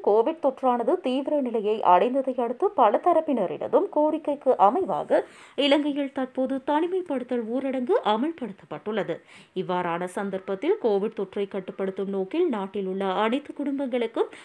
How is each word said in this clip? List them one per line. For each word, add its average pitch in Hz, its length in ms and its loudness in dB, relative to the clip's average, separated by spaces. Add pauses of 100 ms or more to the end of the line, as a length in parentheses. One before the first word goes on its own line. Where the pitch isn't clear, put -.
கோவிட் 320 380 2
தொற்றானது 254 600 2
தீவிர 277 400 -2
நிலையை 220 420 -2
அடைந்ததை 247 540 4
அடுத்து 240 320 -2
பல 247 280 4
தரப்பினரிடதும் 294 920 0
கோரிக்கைக்கு 302 680 0
அமைவாக 214 640 2 (360)
இலங்கையில் 285 560 2
தற்போது 262 420 -2 (120)
தனிமைப்படுத்தல் 294 800 -2
ஊரடங்கு 262 480 -2 (100)
அமல்படுத்தப்பட்டுள்ளது. 208 1120 -4 (400)
இவ்வாறான 180 540 -2
சந்தர்ப்பத்தில் 196 720 -4
கோவிட் 208 380 0
தொற்றை 202 280 -4
கட்டுப்படுத்தும் 196 680 -6
நோக்கில் 196 340 0
நாட்டில் 196 420 -4
உள்ள 190 240 -2
அனைத்து 226 380 0
குடும்பங்களுக்கும் 269 760 -2 (160)